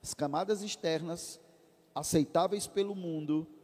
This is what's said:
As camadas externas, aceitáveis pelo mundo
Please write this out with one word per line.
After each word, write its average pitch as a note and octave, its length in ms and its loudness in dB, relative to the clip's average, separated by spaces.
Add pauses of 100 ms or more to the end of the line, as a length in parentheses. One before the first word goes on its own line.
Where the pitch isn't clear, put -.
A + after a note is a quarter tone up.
As - 100 -8
camadas F#3 500 0
externas, E3+ 760 -4 (540)
aceitáveis E3+ 720 2
pelo G3+ 280 0
mundo D#3 520 -2 (180)